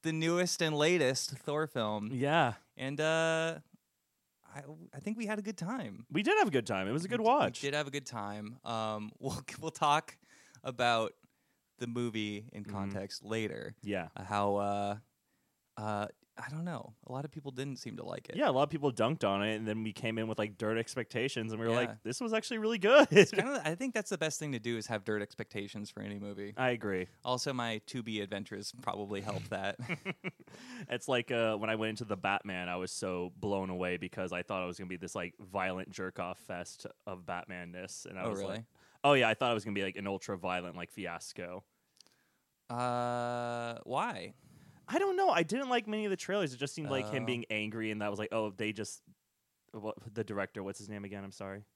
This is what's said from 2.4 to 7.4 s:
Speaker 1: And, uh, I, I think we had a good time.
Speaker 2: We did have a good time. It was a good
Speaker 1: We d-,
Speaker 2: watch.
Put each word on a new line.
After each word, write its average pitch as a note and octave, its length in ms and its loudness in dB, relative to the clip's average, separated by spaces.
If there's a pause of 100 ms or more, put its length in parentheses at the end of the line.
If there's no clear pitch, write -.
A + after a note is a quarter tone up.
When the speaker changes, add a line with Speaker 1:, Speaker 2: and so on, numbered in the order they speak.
Speaker 1:
And, C#3 240 -6
uh, D#3+ 560 2 (960)
I, C#3+ 60 -10 (340)
I - 60 -10
think G#3+ 160 -4
we A3+ 100 -4
had G#3+ 120 -2
a G#3 40 -6
good G#3+ 140 -6
time. E3 540 -6
Speaker 2:
We E3+ 120 2
did F#4 160 6
have E4 100 8
a - 20 2
good B2 160 4
time. F#2+ 220 0
It A2 40 0
was E3 120 0
a G3 40 -6
good A#3 120 0
Speaker 1:
We A3 40 0
d-, A3+ 60 8
Speaker 2:
watch. B3+ 320 4